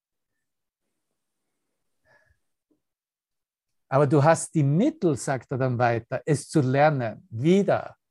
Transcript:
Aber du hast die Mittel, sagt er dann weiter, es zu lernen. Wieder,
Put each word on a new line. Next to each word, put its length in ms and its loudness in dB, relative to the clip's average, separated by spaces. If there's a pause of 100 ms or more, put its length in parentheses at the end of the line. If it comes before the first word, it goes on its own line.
(4000)
Aber 180 2
du 160 4
hast 320 2
die 80 2
Mittel, 520 0
sagt 360 -8
er 80 -4
dann 180 -2
weiter, 480 -2
es 240 -2
zu 120 0
lernen. 680 0
Wieder, 680 0 (160)